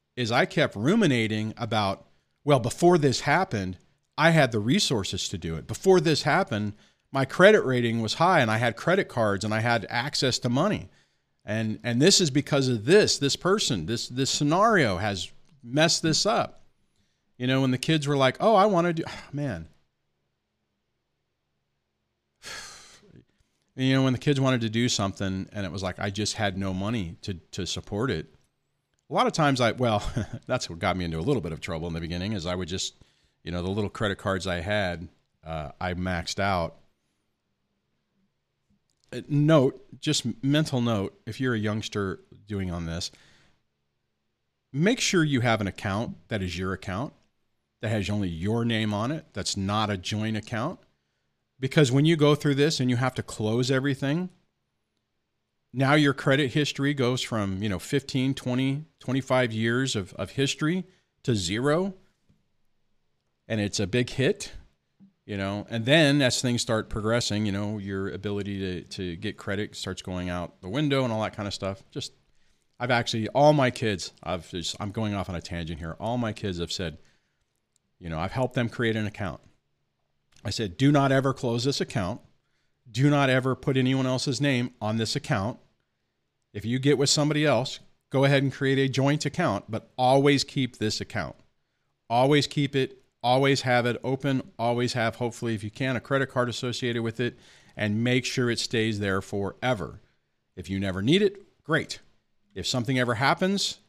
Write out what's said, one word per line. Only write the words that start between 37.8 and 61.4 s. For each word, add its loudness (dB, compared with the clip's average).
Uh, -8
note, 4
just -2
mental 2
note, 0
if -10
you're -2
a -2
youngster -4
doing -4
on -6
this, -8
make 2
sure 2
you 2
have 2
an 0
account -4
that -4
is -4
your -4
account, -6
that -4
has -2
only 0
your -2
name 0
on -2
it, -6
that's -6
not 0
a -2
joint -4
account. -6
Because 4
when 4
you 4
go 6
through 0
this 2
and 2
you 2
have -2
to -4
close -2
everything, -2
now 4
your 6
credit 2
history 0
goes 0
from, -2
you 0
know, -2
fifteen, -2
twenty, -2
twenty-five 0
years 0
of, -6
of -8
history -2
to 2
zero. 0